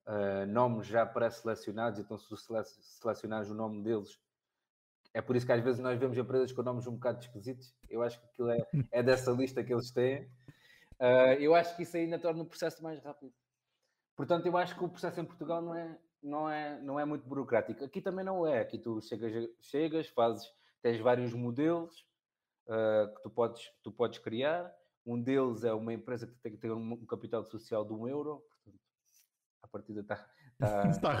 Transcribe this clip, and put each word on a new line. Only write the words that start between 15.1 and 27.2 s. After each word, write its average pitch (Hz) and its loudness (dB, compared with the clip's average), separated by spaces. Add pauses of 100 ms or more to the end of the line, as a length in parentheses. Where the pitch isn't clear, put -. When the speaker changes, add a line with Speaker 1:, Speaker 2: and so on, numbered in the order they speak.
Speaker 1:
em 160 -4
Portugal 165 -4
não 170 -6
é, 165 -10 (240)
não 151 -2
é, 147 -4
não 139 -4
é 147 0
muito 147 -4
burocrático. 131 0
Aqui 156 -8
também 190 -4
não 185 0
é. 131 4
Aqui 107 -4
tu 110 -4
chegas, 117 -4 (120)
chegas, 156 -2
fazes, 113 2 (340)
tens 117 2
vários 123 4
modelos, 147 -2 (640)
eh, 110 4
que - -20
tu 110 -10
podes, 113 0 (200)
tu 107 -10
podes 113 -2
criar. 156 -2 (340)
Um 120 -2
deles 127 2
é 113 4
uma 113 -2
empresa 117 -8
que - -20
tem 110 -10
que 104 -16
ter 113 -6
um, 113 -6
um 113 -10
capital 113 -4